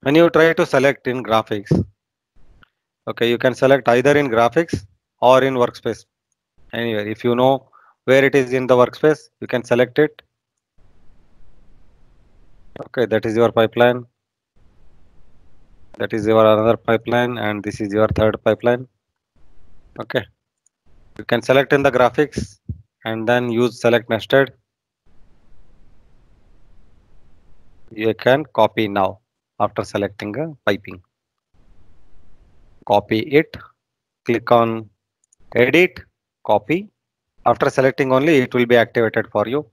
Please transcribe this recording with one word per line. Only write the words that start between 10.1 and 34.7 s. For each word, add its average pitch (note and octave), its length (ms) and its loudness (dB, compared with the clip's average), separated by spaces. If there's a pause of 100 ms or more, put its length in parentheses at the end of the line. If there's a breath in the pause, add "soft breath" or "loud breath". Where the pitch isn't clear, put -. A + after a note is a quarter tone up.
Okay, A#2+ 200 -4
that A2 200 -2
is A2 100 -4
your A#2 140 2
pipeline. A#2+ 560 2 (1900)
That G#2+ 140 -6
is A2 160 -6
your A2 180 4
another G#2+ 300 2
pipeline, A#2 600 -2
and G#2 240 -6
this G#2 200 -10
is G#2 120 -6
your G#2+ 140 2
third G#2+ 380 0
pipeline. A#2+ 420 0 (1120)
Okay, A2+ 260 -8 (920)
you G#2 60 -14
can A#2 180 -2
select C3+ 300 0
in C#3 100 0
the C#3 80 2
graphics B2 680 -2 (440)
and A2 240 -6
then B2 220 0
use A#2 300 -2
select A#2 280 0
nested. C3 440 0 (3500)
You A2 240 -4
can C3+ 300 0 (100)
copy A2 320 0
now G2 320 -2 (400)
after G#2 240 -4
selecting G2+ 560 -8
a D#3 160 -10 (100)
piping. F#2+ 380 -6 (1800)
Copy G#2 320 -2
it, D3+ 380 -2 (680)
click A#2 280 -2
on A2+ 360 0 (680)